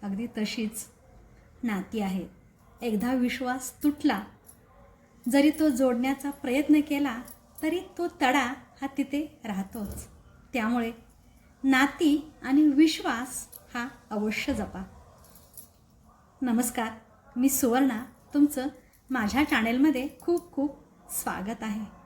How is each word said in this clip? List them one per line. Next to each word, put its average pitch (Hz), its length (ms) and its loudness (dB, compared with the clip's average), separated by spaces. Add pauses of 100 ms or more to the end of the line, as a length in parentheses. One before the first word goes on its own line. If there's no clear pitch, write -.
अगदी 202 240 -6
तशीच 214 580 -6 (760)
नाती 214 380 -4
आहेत. 190 260 -4 (560)
एकदा 226 300 -2
विश्वास 254 720 -4
तुटला, 285 400 0 (1040)
जरी 277 240 6
तो 311 180 2
जोडण्याचा 262 600 0
प्रयत्न 285 500 2
केला 285 380 -2 (440)
तरी 320 180 -2 (180)
तो - 80 -2 (160)
तडा 269 220 2 (380)
हा 269 40 -6 (120)
तिथे 294 460 -4
राहतोच. 196 640 -8 (460)
त्यामुळे 233 400 0 (720)
नाती 277 680 4 (100)
आणि 269 200 4
विश्वास 294 840 2 (280)
हा 240 120 -6 (240)
अवश्य 214 440 -2
जपा. 190 280 -8 (1600)
नमस्कार, 233 460 -2 (480)
मी 254 120 2
सुवर्णा, 254 560 2 (300)
तुमचं 285 320 2 (440)
माझ्या 247 340 0
चॅनेलमध्ये 254 640 2 (120)
खूप 339 320 -2
खूप 277 240 -4 (340)
स्वागत 196 520 -6
आहे. 214 220 -6 (220)